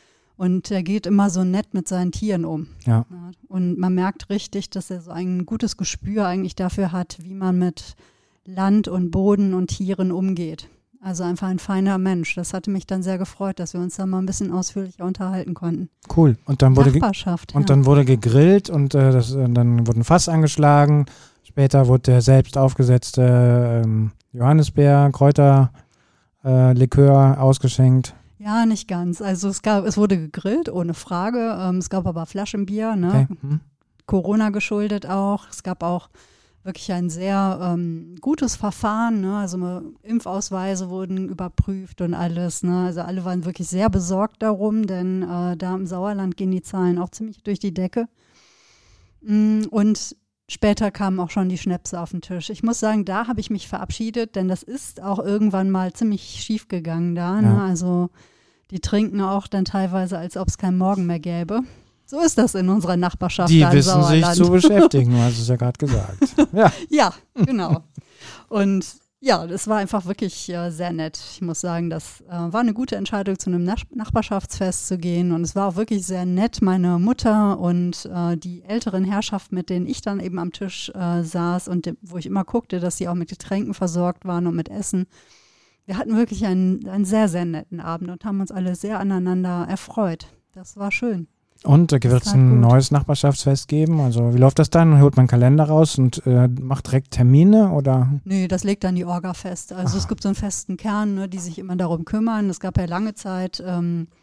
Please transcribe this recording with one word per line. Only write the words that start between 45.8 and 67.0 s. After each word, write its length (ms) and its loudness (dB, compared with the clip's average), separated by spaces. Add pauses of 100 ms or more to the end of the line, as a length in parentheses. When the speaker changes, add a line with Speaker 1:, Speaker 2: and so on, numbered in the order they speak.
Speaker 1:
Sauerland 500 -6
gehen 140 -2
die 100 -2
Zahlen 380 -2
auch 100 -6
ziemlich 320 -14
durch 180 -6
die 140 -4
Decke. 340 -4 (1120)
Mm, 500 2
und 440 0 (320)
später 440 -2
kamen 280 -4
auch 120 -6
schon 180 -2
die 80 -4
Schnäpse 420 -6
auf 120 -10
den 100 -8
Tisch. 280 -10
Ich 140 -12
muss 160 -2
sagen, 260 0
da 220 -4
habe 120 -4
ich 100 -8
mich 180 -6
verabschiedet, 680 -8
denn 120 -2
das 160 -4
ist 380 -14
auch 180 -6
irgendwann 520 0
mal 220 -2
ziemlich 280 -2 (220)
schief 240 -6
gegangen 480 -4
da, 260 -2
ne? 60 6
Speaker 2:
Ja. 180 4
Speaker 1:
Also 440 -2 (640)
die 80 -10
trinken 420 -2
auch 260 -2
dann 180 -2
teilweise, 520 -4
als 200 -10
ob's 200 -4
keinen 200 -2
Morgen 280 0
mehr 140 -2
gäbe. 420 -4 (460)
So 140 -8
ist 160 0
das 160 2
in 160 0
unserer 280 0
Nachbarschaft 540 -2
Speaker 2:
Die 100 8
Speaker 1:
da 100 6
im 60 6
Speaker 2:
wissen 160 4 (100)
sich 180 6
Speaker 1:
Sauerland. 140 2
Speaker 2:
zu 160 6
beschäftigen, 600 6
du 60 4
hast 220 2
es 80 -4
ja 80 2
grad 240 -2
gesagt. 380 -4 (200)
Speaker 1:
<laughs> 160 2
Speaker 2:
Ja. 180 6 (180)
Speaker 1:
Ja, 240 2 (200)